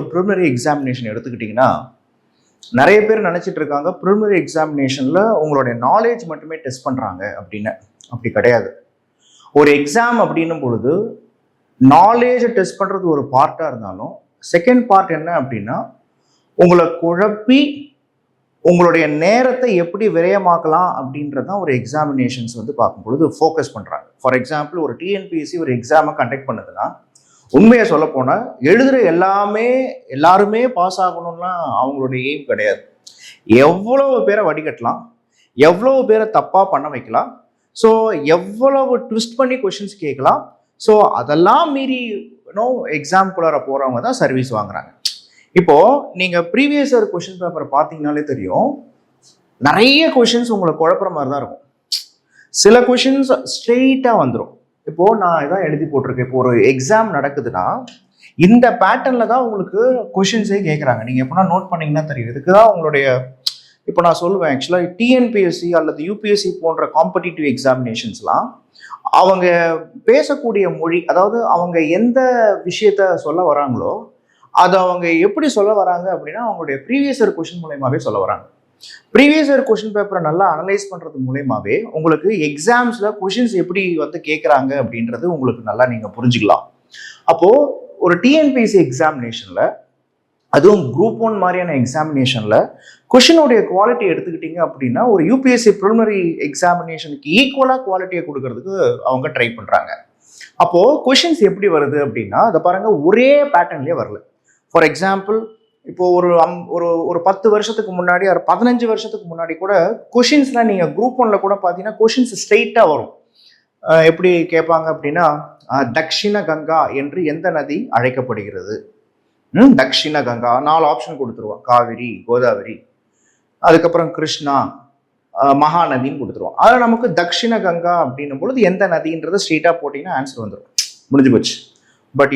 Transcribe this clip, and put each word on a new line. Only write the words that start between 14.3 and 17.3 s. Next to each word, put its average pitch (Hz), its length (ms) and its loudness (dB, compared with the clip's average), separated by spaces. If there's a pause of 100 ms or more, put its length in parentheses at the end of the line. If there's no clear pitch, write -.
செகண்ட் 240 380 4
பார்ட் 190 280 4
என்ன 165 220 -4
அப்படின்னா, 120 500 -8 (640)
உங்களை 175 320 6 (160)
குழப்பி 208 580 2 (1000)